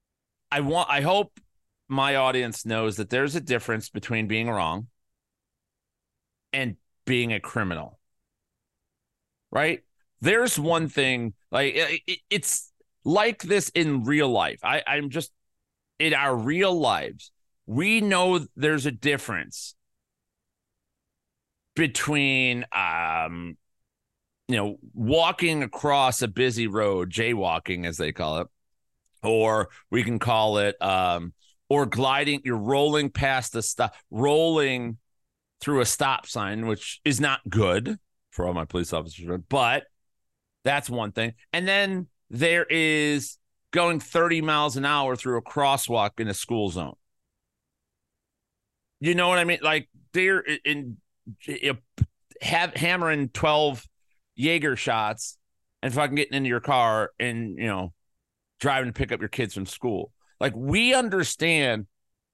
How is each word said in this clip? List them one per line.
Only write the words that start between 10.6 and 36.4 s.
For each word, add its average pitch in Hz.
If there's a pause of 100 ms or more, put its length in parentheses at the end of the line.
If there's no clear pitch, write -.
thing, 123 (180)
like, 139
it, 160
it, 185 (100)
it's - (320)
like 208
this 185
in 143
real 143
life. 90
I, 147
I'm 143
just, 156 (640)
in 156
our 139
real 165
lives, 90 (320)
we 196
know 185
there's 147
a 147
difference 117 (2000)
between, 135
um, 85 (920)
you 127
know, 104 (180)
walking 160
across 135
a 120
busy 117
road, 98
jaywalking, 92
as 85
they 78
call 80
it, 87 (760)
or 110 (220)
we 120
can 117
call 110
it, 101
um, 90 (380)
or 139
gliding, 139
you're 123
rolling 143
past 135
the 117
stop, - (160)
rolling 139 (640)
through 143
a 113
stop -
sign, 107